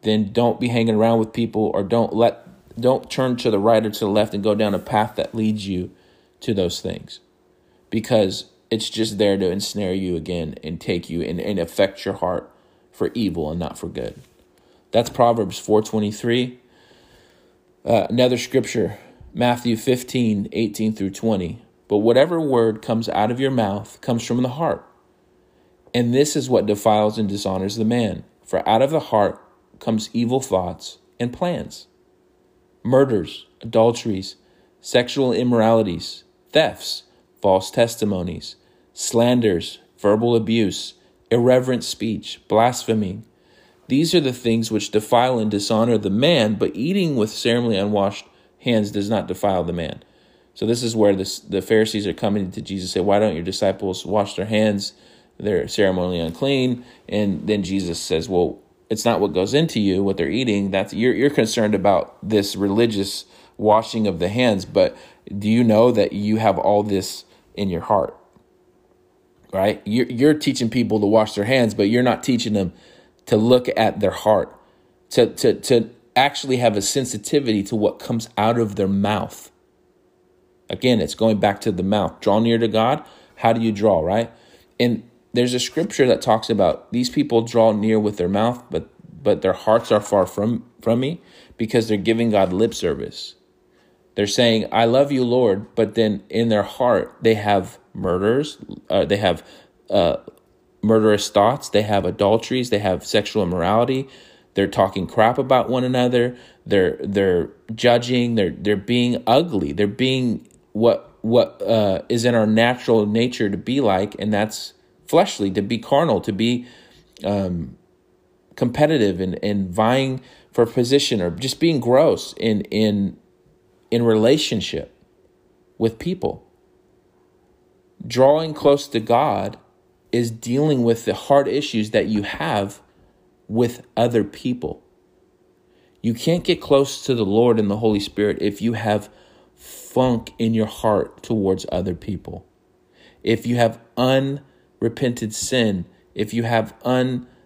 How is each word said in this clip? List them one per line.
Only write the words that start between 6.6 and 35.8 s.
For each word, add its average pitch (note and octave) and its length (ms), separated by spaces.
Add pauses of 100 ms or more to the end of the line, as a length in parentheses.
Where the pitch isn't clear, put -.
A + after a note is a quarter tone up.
things, - 380 (720)
because G#2+ 540 (260)
it's A2 180
just G#2+ 300
there G2+ 180
to F#2+ 140
ensnare G2 420
you F#2 220
again E2 480
and E2 180
take F2+ 280
you E2+ 120
and, E2+ 180
and G2 200
affect F#2+ 460
your F#2+ 100
heart - 340 (420)
for - 220
evil E2+ 380
and E2+ 80
not E2 180
for - 100
good. - 320 (720)
That's A#2 180
Proverbs A#2 500
four G#2+ 240
twenty-three. A#2 720 (1300)
Uh, A2+ 240
another B2 280
scripture, A#2+ 600 (360)
Matthew A#2+ 440
fifteen A#2+ 760
eighteen A2 420
through G2 180
twenty. G2+ 500 (260)
"But G#2 100
whatever C3 420
word A#2 420
comes A2+ 280
out G#2+ 200
of B2 100
your C3+ 120
mouth G#2+ 500
comes A#2 240
from A#2+ 160
the B2+ 80
heart, D3 360 (1080)
and A#2+ 200
this D3 220
is B2+ 140
what A2 160
defiles G#2+ 520
and G#2+ 120
dishonors G2 460
the A2+ 100
man. A#2 380 (220)
For - 220
out A2+ 140
of C#3 80
the D#3 100
heart G#2 400 (400)
comes A2 340
evil A#2+ 280
thoughts F#2 580 (200)
and A#2+ 140
plans, - 540 (960)
murders, B2 640 (140)
adulteries, A2+ 720 (440)
sexual B2 540
immoralities, A2+ 920 (280)